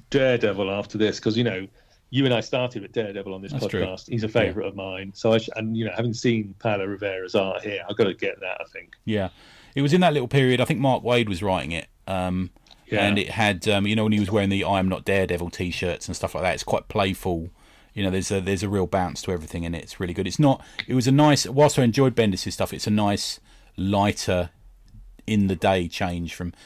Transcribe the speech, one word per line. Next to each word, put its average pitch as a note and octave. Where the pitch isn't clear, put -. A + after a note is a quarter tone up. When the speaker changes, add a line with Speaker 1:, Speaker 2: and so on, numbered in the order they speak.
Speaker 1:
Daredevil A2
after G2+
this, G#2
'cause, A2+
you B2
know, F#2+
you C3+
and B2
I A2
started B2
with G2
Daredevil G2+
on F#2+
this G2+
Speaker 2:
That's B2+
true. F#2+
Speaker 1:
podcast. F#2
He's A2+
a -
Speaker 2:
Yeah. G#2+
Speaker 1:
favourite G2+
of G2
mine. F#2+
So, A2+
I A2+
sh-, A2+
and, A2
you A2+
know, F#2+
having A#2
seen G#2+
Paolo G2+
Rivera's F#2+
art F#2+
here, G2+
I've G#2
gotta G2
get -
that, F#2
I -
think. -
Speaker 2:
Yeah. G#2
It C#3
was C#3+
in F3+
that F3
little C3+
period, B2+
I B2
think B2+
Mark C3
Waid A#2+
was F#2
writing F2
it, E2
um, F#2
Speaker 1:
Yeah. G2+
Speaker 2:
and G#2
it G2
had, G#2
um, G2+
you G#2
know, A2
when G#2+
he G#2
was F#2+
wearing G2+
the G2
I F#2+
Am F#2
Not -
Daredevil F2+
T-shirts F2
and F2
stuff -
like D#2
that, F2
it's -
quite -
playful. F#2
You -
know, F#2+
there's F#2
a, G2
there's F#2+
a G2+
real G2
bounce F#2
to F#2+
everything E2+
in E2+
it. D#2+
It's -
really F2+
good. F#2+
It's -
not, C#3
it B2
was B2
a C3+
nice, D3
whilst C#3+
I C3+
enjoyed B2+
Bendis' G2
stuff, -
it's -
a -
nice, G#2
lighter, F#2+
in G#2
the F#2+
day F#2+
change F2
from F2